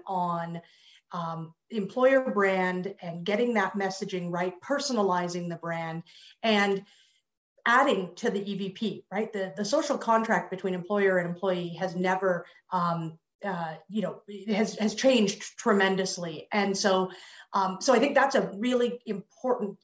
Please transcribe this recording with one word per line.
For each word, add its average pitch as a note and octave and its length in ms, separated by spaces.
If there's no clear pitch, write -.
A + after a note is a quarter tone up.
on, E3+ 560
um, E3 440
employer B3+ 580
brand F#3+ 720
and E3+ 240
getting A3+ 300
that F#3+ 180
messaging F#3+ 580
right, F3+ 300
personalizing F3+ 880
the E3+ 60
brand, E3 480
and G3+ 400
adding A#3 520
to A#3 120
the G3 200
E G3 100
V G3 100
P, F#3+ 420
right? A3 220
The, F#3+ 240
the G#3 80
social D4 320
contract A3+ 540
between F#3 240
employer F#3+ 420
and F3 100
employee F3+ 420
has F3+ 160
never, F#3 500
um, E3+ 460
uh, E3+ 300
you G3+ 140
know, - 240
it G#3 260
has, G3 220
has G#3+ 180
changed A#3 640
tremendously. F#3+ 960
And G3 240
so, F#3+ 320
um, F#3+ 280
so C4+ 100
I A#3 80
think C#4 140
that's C4+ 220
a F#3+ 200
really A#3+ 520
important G3+ 760